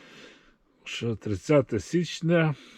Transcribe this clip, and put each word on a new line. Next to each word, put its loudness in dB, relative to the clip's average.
Що -6
тридцяте 0
січня, 0